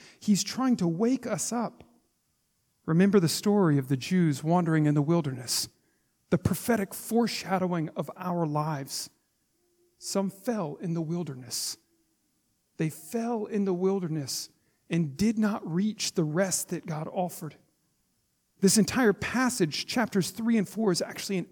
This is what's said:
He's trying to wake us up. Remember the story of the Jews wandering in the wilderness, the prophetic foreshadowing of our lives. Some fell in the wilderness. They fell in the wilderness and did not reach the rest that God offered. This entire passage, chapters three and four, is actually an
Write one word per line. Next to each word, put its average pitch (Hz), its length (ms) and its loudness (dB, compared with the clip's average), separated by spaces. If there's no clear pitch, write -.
He's 202 240 2
trying 247 340 0
to 180 120 0
wake 226 380 0
us 214 260 -4
up. 226 320 -4
Remember 185 360 6
the 165 80 4
story 185 500 4
of 131 100 -2
the 139 80 2
Jews 151 480 2
wandering 160 400 2
in 147 100 4
the 147 60 4
wilderness, 139 680 -2
the 175 80 4
prophetic 202 560 -2
foreshadowing 180 1000 -2
of - 260 -6
our 175 280 -2
lives. 151 640 -4
Some 196 300 -2
fell 190 480 -6
in 170 160 -6
the 165 80 -2
wilderness. 151 800 -6
They 160 140 -2
fell 226 560 -6
in 202 180 -2
the 196 80 0
wilderness 175 760 -2
and 156 260 0
did 214 220 2
not 214 280 0
reach 196 480 -2
the 175 100 2
rest 175 440 0
that - 160 -6
God 160 260 -6
offered. 175 460 -6
This 196 140 8
entire 220 340 4
passage, 220 720 -2
chapters 202 460 0
three 233 260 0
and 196 100 2
four, 214 240 0
is 170 120 0
actually - 340 -6
an 175 160 -4